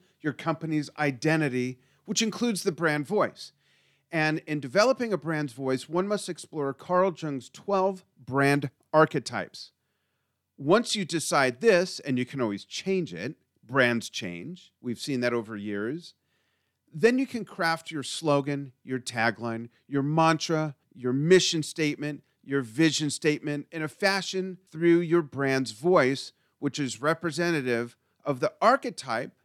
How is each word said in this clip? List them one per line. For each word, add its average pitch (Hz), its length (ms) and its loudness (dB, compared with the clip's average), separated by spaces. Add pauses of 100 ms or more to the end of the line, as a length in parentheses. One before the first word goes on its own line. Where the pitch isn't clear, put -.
(200)
your 151 120 -2
company's 156 640 -4
identity, 135 800 0 (260)
which 214 180 -2
includes 220 420 -2
the 190 80 0
brand 147 340 0
voice. 175 460 -2 (580)
And 156 360 0
in 151 120 -4
developing 220 540 2
a 175 60 0
brand's 151 340 -4
voice, 131 360 -2
one 180 200 -2
must 202 200 -4
explore 147 460 -6
Carl 180 420 0
Jung's 139 340 -6
twelve 190 540 -2 (140)
brand 139 520 2 (220)
archetypes. 147 800 2 (880)
Once 190 400 2
you 202 80 -2
decide 139 560 0
this, 185 400 4
and 135 180 -2
you 123 60 -2
can 135 160 -8
always 104 240 -4
change 185 500 -4
it, 101 220 -8 (260)
brands 120 460 2
change, 101 720 -10
we've 123 180 -8
seen 135 220 -4
that 123 140 0
over 113 200 -4
years, 107 600 -6 (800)
then 226 260 4
you 269 80 0
can 220 180 -8
craft 165 460 -2
your 151 120 -6
slogan, 143 680 -2 (100)
your 131 160 -4
tagline, 117 720 -2 (180)
your 139 160 -2
mantra, 156 720 2 (200)
your 123 180 -2
mission 165 500 4
statement, 147 600 -4 (200)
your 139 200 -2
vision 143 480 0
statement 147 600 -2
in 160 120 -6
a 151 60 -4
fashion 190 680 -2 (160)
through 170 280 6
your 170 200 2
brand's 135 520 0
voice, 139 600 4 (260)
which 143 200 -4
is 117 240 -6
representative 147 920 -2 (300)
of 135 160 -4
the 120 220 0
archetype 196 680 0 (120)